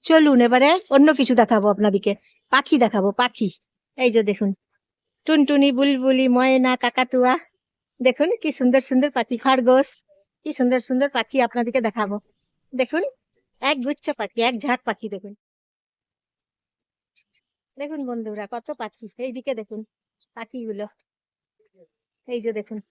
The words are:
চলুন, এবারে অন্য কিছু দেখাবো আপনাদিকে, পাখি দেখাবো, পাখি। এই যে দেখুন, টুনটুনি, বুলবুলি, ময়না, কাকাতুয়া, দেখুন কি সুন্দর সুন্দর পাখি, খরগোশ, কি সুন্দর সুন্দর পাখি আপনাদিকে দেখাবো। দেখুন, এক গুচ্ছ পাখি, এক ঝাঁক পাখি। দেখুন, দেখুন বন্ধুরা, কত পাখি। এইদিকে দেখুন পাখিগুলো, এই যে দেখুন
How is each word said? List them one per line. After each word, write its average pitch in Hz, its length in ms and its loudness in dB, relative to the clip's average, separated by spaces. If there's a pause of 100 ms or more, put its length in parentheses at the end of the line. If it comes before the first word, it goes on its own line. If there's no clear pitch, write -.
চলুন, 302 420 6
এবারে 254 240 4 (240)
অন্য 285 140 8 (100)
কিছু 254 220 2
দেখাবো 214 340 2
আপনাদিকে, 202 380 0 (400)
পাখি 277 320 2
দেখাবো, 202 240 0 (120)
পাখি। 240 280 -2 (500)
এই 254 160 2
যে 226 160 4
দেখুন, 196 200 -2 (760)
টুনটুনি, 285 420 2 (100)
বুলবুলি, 262 480 2 (100)
ময়না, 254 360 2 (100)
কাকাতুয়া, 254 520 0 (640)
দেখুন 254 280 0 (140)
কি 311 160 -2
সুন্দর 254 300 2
সুন্দর 269 280 0
পাখি, 233 280 -4
খরগোশ, 262 440 2 (580)
কি 302 120 -8
সুন্দর 247 300 0
সুন্দর 262 280 -2
পাখি 233 200 -4 (100)
আপনাদিকে 240 400 -4
দেখাবো। 202 300 -4 (560)
দেখুন, 262 300 -4 (600)
এক 277 140 -2 (100)
গুচ্ছ 285 200 -8 (140)
পাখি, 208 180 -8 (100)
এক 254 60 -4 (100)
ঝাঁক 247 240 -4
পাখি। 214 260 -8
দেখুন, 202 180 -16 (2500)
দেখুন 294 320 -12
বন্ধুরা, 214 360 -10 (100)
কত 233 140 -14 (140)
পাখি। 220 240 -16 (180)
এইদিকে 254 360 -8
দেখুন 214 200 -14 (560)
পাখিগুলো, 226 500 -12 (1400)
এই 240 160 -6
যে 226 140 -4
দেখুন 208 200 -12 (120)